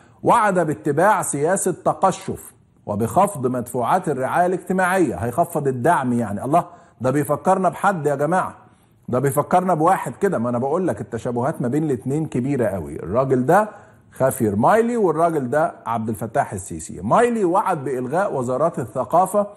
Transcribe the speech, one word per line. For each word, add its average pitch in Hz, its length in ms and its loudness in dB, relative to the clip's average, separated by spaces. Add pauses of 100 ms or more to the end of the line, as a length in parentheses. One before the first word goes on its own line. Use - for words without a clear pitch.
(220)
وعد 202 360 4
باتباع 156 640 2
سياسة 165 520 0 (100)
تقشف - 680 -2 (340)
وبخفض 113 600 0
مدفوعات 127 640 -2
الرعاية 131 380 0
الاجتماعية، 185 680 0
هيخفض 143 540 -2
الدعم 131 440 2
يعني. 107 320 -2
الله، 160 200 2 (360)
ده 123 100 0
بيفكرنا 147 580 2
بحد 165 380 0
يا 147 80 2
جماعة، 147 400 -2 (540)
ده 120 100 0
بيفكرنا 160 560 2
بواحد 165 460 2
كده. 180 180 0
ما 113 100 -2
أنا 120 100 -2
بقول 151 300 0
لك 120 120 -4
التشابهات 120 640 -4
ما 127 60 -2
بين 147 160 0
الاتنين 143 420 -2
كبيرة 127 400 -2
قوي. 85 300 -4
الراجل 127 500 0
ده - 220 4 (440)
خافير 117 440 0
مايلي 226 400 4
والراجل 160 540 0
ده 151 240 0 (120)
عبد 113 220 -4
الفتاح 117 440 -4
السيسي. 85 500 -10
مايلي 220 420 2
وعد 175 400 0
بإلغاء 135 500 -2
وزارات 131 440 0
الثقافة 175 680 0 (100)